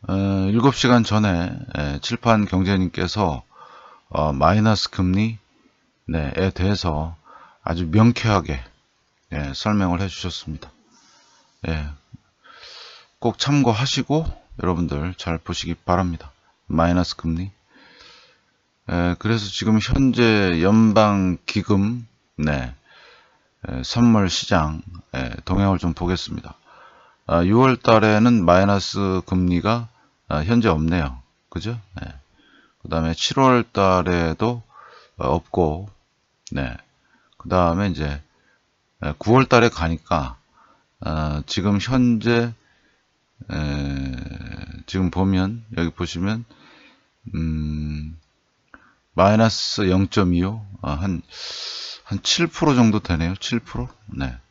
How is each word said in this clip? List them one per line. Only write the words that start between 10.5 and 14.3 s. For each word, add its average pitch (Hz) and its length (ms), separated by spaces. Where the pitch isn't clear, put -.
예, 76 200
꼭 113 200
참고하시고 135 880